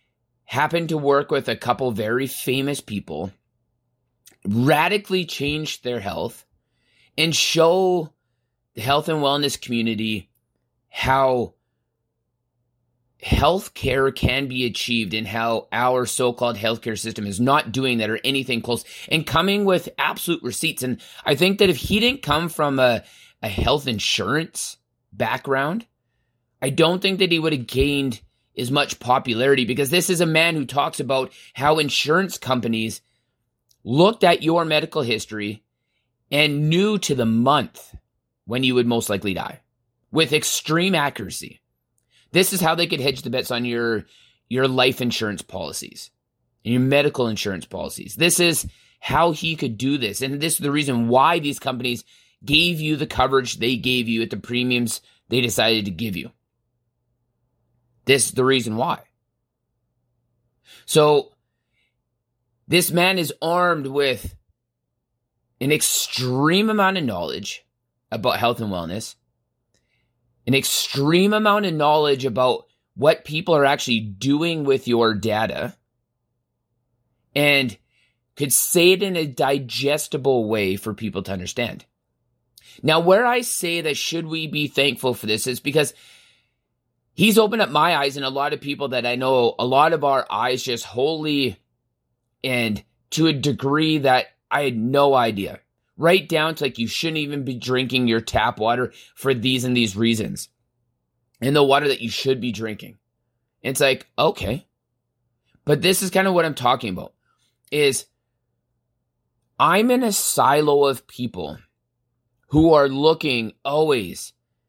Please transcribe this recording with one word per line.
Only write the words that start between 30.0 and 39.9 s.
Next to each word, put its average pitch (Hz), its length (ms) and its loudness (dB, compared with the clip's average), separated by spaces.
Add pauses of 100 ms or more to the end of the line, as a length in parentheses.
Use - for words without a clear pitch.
is 170 100 0
a 175 60 4
man 160 280 2
who 143 120 -4
talks 143 340 -2
about 131 320 -2 (220)
how 151 240 2
insurance 160 580 0
companies 113 640 -2 (840)
looked 175 380 4
at 175 200 4
your 165 240 2
medical 156 340 -2
history 107 640 -4 (640)
and 147 380 2
knew 196 300 4
to - 160 -2
the 127 100 2
month 117 720 0 (540)
when 123 140 -4
you 127 140 2
would 120 100 4
most 117 240 0
likely 98 240 -2
die - 260 -8 (520)